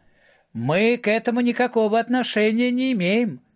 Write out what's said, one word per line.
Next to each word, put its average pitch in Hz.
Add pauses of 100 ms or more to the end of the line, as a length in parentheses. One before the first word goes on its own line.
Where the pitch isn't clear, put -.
(540)
Мы 180
к 233
этому 226
никакого 233
отношения 233
не 254
имеем. 196 (140)